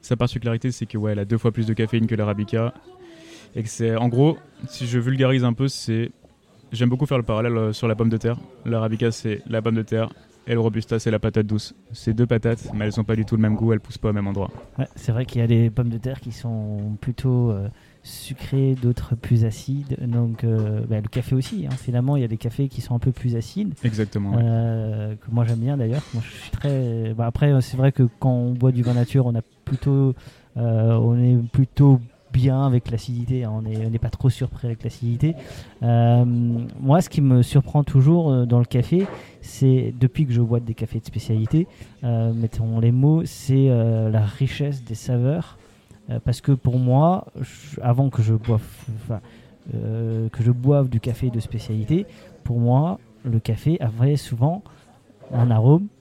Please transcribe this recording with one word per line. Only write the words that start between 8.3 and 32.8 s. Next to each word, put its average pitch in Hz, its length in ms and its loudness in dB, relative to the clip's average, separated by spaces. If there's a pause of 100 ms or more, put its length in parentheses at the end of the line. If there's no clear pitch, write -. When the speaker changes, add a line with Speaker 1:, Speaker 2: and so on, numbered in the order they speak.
Speaker 1:
L'arabica, 113 460 -2
c'est 107 360 -6
la 113 140 -2
pomme 113 140 0
de 110 60 0
terre. 110 280 -2 (400)
Et 120 40 0
le 117 80 2
robusta, 113 360 -2
c'est 110 140 0
la 107 80 0
patate 107 260 0
douce. 104 300 -4 (160)
C'est 113 220 -4
deux 120 120 2
patates, 117 480 -2
mais 104 120 -4
elles 107 140 -2
ont 110 40 0
pas 110 140 0
du 110 80 0
tout 117 100 -2
le 110 60 2
même 107 140 4
goût, 113 180 2
elles 107 80 0
poussent - 160 -16
pas 110 140 -2
au - 20 -2
même 101 140 -2
endroit. 98 220 -4 (300)
Speaker 2:
Ouais, 135 160 -2
c'est - 160 -4
vrai 123 140 0
qu'il 120 160 -2
y - 20 2
a 117 40 2
des 117 220 4
pommes 120 200 -2
de 113 80 -4
terre 120 240 -8
qui 120 100 -12
sont 107 680 -6
plutôt, 123 500 0
euh, 98 160 -4 (360)
sucrées, 135 800 -2
d'autres 120 340 0
plus 113 280 2
acides. 135 580 -6
Donc, 117 440 -2
euh, 110 440 -2
bah, 110 120 -2
le 104 80 -8
café 127 260 -2
aussi, 151 320 -4
hein. 131 80 -4
Finalement, 123 400 -2
il 139 60 0
y 120 40 0
a 110 40 -4
des 110 80 -4
cafés 131 320 -4
qui - 100 -10
sont - 160 -4
un 117 40 0
peu 131 120 0
plus 120 240 -4
acides. 180 380 -6 (100)
Speaker 1:
Exactement, 107 540 -2
ouais. 117 40 2
Speaker 2:
Euh, 113 720 -2
que - 160 -16
moi, 117 120 0
j'aime 113 160 0
bien, 131 160 -2
d'ailleurs. 127 280 -2 (100)
Moi, 113 120 -4
je - 80 -16
suis - 180 -14
très, 117 640 -2
bah, 117 120 -2
après, 143 260 2
euh, 135 80 6
c'est 127 160 -2
vrai 131 160 4
que 131 120 2 (160)
quand 135 120 2
on 123 220 0
boit 127 180 4
du 123 120 0
vin 120 100 0
nature, 123 320 2
on 120 100 -2
a 113 60 -2 (240)
plutôt, 135 500 0 (400)
euh, 113 380 2
on 117 280 4
est 123 140 6 (160)
plutôt 135 480 6 (320)
bien 131 340 2
avec 120 260 0